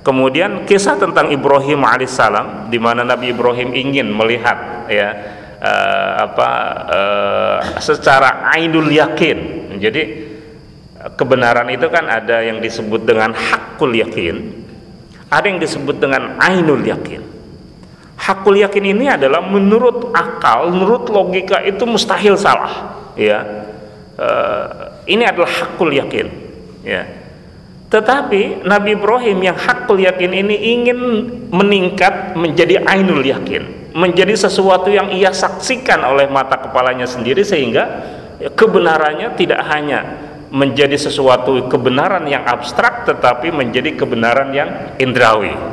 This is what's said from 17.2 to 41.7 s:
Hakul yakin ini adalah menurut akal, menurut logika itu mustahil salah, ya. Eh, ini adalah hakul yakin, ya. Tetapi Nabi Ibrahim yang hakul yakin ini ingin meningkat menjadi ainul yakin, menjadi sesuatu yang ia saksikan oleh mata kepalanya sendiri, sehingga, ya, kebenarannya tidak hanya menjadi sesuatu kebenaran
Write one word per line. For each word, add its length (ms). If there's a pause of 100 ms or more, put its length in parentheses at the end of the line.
Hakul 360
yakin 400
ini 80
adalah 400
menurut 720
akal, 560
menurut 400
logika 480
itu 240
mustahil 560
salah, 640 (160)
ya. 240 (720)
Eh, 500 (460)
ini 160
adalah 200
hakul 440
yakin, 320 (640)
ya. 320 (680)
Tetapi 720
Nabi 320
Ibrahim 560
yang 80
hakul 400
yakin 320
ini 240 (240)
ingin 200 (520)
meningkat 880
menjadi 480
ainul 320
yakin, 800
menjadi 400
sesuatu 560
yang 160
ia 240
saksikan 720
oleh 240
mata 240
kepalanya 560
sendiri, 320
sehingga, 400 (560)
ya, 140
kebenarannya 840
tidak 400
hanya 320 (480)
menjadi 400
sesuatu 720
kebenaran 640